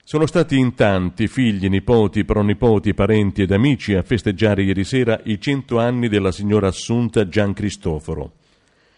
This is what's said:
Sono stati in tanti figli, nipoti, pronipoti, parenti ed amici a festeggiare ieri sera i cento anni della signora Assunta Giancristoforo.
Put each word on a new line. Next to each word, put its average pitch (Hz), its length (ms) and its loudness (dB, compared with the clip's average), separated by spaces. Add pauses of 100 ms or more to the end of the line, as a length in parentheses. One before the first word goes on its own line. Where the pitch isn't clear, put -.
Sono 156 220 0
stati 143 320 0
in 127 160 2
tanti 98 540 0
figli, 101 420 0
nipoti, 104 560 2
pronipoti, 104 680 2
parenti 101 480 0
ed 90 80 0
amici 110 420 0
a 92 80 2
festeggiare 101 640 0
ieri 95 200 0
sera 117 420 -2
i 110 140 -4
cento 135 380 -4
anni 120 300 0
della 101 240 0
signora 101 380 0
Assunta 117 580 -2
Giancristoforo. 85 1040 -4 (640)